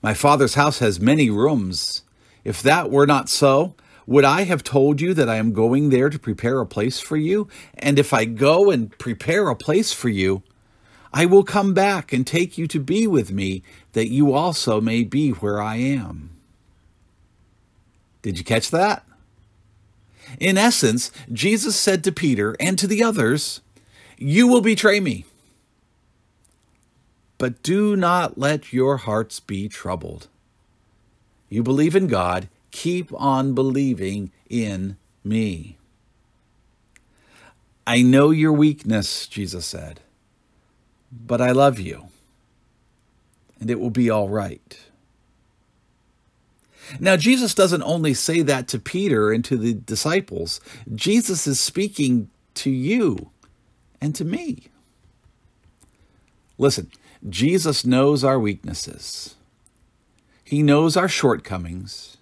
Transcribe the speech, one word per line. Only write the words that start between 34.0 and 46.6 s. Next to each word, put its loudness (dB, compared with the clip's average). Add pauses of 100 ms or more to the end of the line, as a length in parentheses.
in -6 (280)
me." -4 (2000)
"I 2
know 6
your 2
weakness," 0
Jesus -10
said, -14 (1120)
"but -6
I 2
love 4
you, -12 (1500)
and -8
it -4
will -4
be 0
all 0
right." -8 (2250)